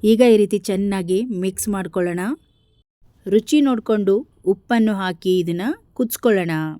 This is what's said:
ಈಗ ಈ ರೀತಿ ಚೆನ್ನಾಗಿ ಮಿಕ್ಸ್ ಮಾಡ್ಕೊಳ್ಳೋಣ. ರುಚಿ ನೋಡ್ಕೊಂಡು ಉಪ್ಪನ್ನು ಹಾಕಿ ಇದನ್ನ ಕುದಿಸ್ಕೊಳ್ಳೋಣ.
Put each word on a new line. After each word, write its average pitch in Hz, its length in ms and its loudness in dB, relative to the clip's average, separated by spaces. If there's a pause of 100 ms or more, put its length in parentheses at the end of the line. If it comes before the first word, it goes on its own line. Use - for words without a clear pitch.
(120)
ಈಗ 226 100 6 (140)
ಈ - 80 4
ರೀತಿ 202 160 -2 (120)
ಚೆನ್ನಾಗಿ 190 500 -2 (240)
ಮಿಕ್ಸ್ 190 320 -6
ಮಾಡ್ಕೊಳ್ಳೋಣ. 175 420 -4 (1040)
ರುಚಿ 220 400 0
ನೋಡ್ಕೊಂಡು 214 480 0 (380)
ಉಪ್ಪನ್ನು 220 480 0
ಹಾಕಿ 185 400 -4
ಇದನ್ನ 170 240 -4 (340)
ಕುದಿಸ್ಕೊಳ್ಳೋಣ. 202 560 0 (260)